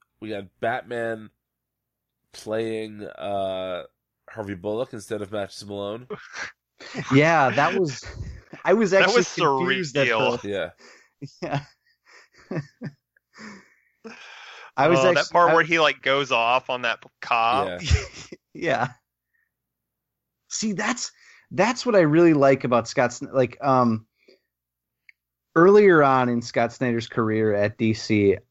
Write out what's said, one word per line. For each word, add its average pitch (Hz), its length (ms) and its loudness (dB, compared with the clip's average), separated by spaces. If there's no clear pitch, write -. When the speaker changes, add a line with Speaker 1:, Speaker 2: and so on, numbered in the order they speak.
Speaker 1:
we 107 80 -14
got 101 160 -10
Batman 113 720 -6
playing, 110 720 -8
uh, 92 840 -6
Harvey 101 260 -10
Bullock 107 380 -6
instead 107 280 -10
of 101 120 -12
Matthew 101 340 -10
Malone. 101 400 -10
Speaker 2:
Yeah, 147 380 4
that 151 260 0
was, 165 280 -4
I 175 100 4
was 214 180 2
Speaker 3:
That 190 100 4
Speaker 2:
actually 196 140 2
Speaker 3:
was 185 180 0
Speaker 2:
confused 151 640 -2
at 139 100 2
Speaker 3:
surreal. 120 340 0
Speaker 2:
the 101 80 -12
Speaker 1:
Yeah. 90 260 -4
Speaker 2:
<laughs> - 60 -20
Yeah. 143 180 -6
<laughs> 165 100 -8
I 139 120 2
was 175 120 4
Speaker 3:
Oh, 185 80 4
Speaker 2:
actu-, 175 80 4
Speaker 3:
that - 140 -2
part 170 200 4
Speaker 2:
I 160 40 4
Speaker 3:
where 165 100 4
he, 165 160 0
like, 139 220 0
goes 135 280 0
off 120 400 0
on 123 120 -6
that 113 200 -4
cop. 117 640 -2
Speaker 1:
Yeah. 151 80 -4
Speaker 2:
<laughs> - 480 -20
Yeah. 139 360 -4
See, 214 240 -6
that's, 226 400 -6
that's 226 340 0
what 240 80 0
I 190 60 6
really 160 340 6
like 139 300 4
about 120 240 0
Scott 120 240 0
Sn-, - 200 -14
like, 127 300 0
um, 123 440 2
earlier 185 480 8
on 131 260 4
in 120 140 -2
Scott 117 300 -2
Snyder's 117 340 -2
career 110 480 0
at 101 240 -2
D 110 160 0
C, 104 420 2